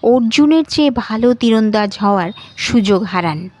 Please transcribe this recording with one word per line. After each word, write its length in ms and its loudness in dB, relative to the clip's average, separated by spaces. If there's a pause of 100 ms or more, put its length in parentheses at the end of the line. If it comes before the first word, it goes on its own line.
অর্জুনের 640 2
চেয়ে 280 0
ভালো 380 0
তীরন্দাজ 680 0
হওয়ার 300 0 (260)
সুযোগ 460 0
হারান। 460 -6 (120)